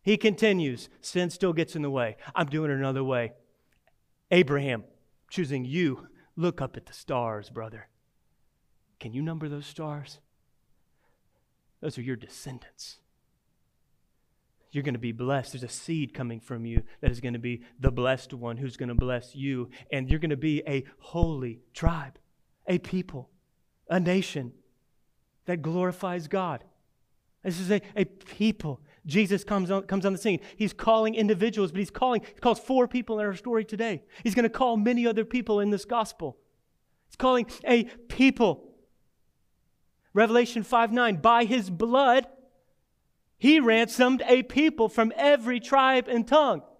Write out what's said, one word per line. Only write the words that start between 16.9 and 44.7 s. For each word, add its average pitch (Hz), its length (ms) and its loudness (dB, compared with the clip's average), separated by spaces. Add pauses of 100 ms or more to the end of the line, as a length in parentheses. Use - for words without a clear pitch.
that 131 100 4
is 120 80 -8
gonna 120 180 -6
be 120 260 -6 (140)
the 131 140 2
blessed 123 420 -2
one 120 220 -8
who's 127 220 -10
gonna 120 180 -6
bless 120 400 0
you. 135 340 -6 (220)
And 131 180 -4
you're 156 100 4
gonna 151 180 -2
be 151 280 -2
a 139 200 -4 (140)
holy 139 600 -2 (140)
tribe, 160 440 -2 (480)
a 180 140 0
people, 180 500 -8 (600)
a 180 100 2
nation 170 540 -2 (920)
that 180 140 -4
glorifies 180 680 -4
God." 180 340 -4 (800)
This 180 160 -4
is 185 120 -2
a, 208 100 2 (160)
a 196 80 2
people. - 720 -4 (260)
Jesus 190 380 2
comes 190 260 -2
on, 196 140 -2
comes 196 220 -4
on 196 80 0
the 185 40 -4
scene. 190 220 -2 (160)
He's 214 160 -2
calling 220 420 2
individuals, 208 600 0
but 185 60 -4
he's 196 120 -4
calling, 247 300 0
he - 180 -20
calls 240 180 2
four 254 300 2
people 233 320 -4
in 208 60 -2
our 196 100 -4
story 220 300 -2
today. 220 380 -6 (200)
He's 214 100 0
gonna 233 140 4
call 233 300 0
many 240 280 2
other 220 200 0
people 226 340 0
in 208 120 2
this 196 120 -2
gospel. 208 540 -4 (720)
He's - 80 -20
calling 254 300 2 (180)
a 240 180 6 (240)
people. 240 600 2 (1500)
Revelation 233 460 4
five 226 300 2
nine, 233 240 2
"By 233 300 4
his 214 260 -2
blood, 240 560 2 (1120)
he 302 200 6
ransomed 240 680 4
a 247 160 6
people 254 440 2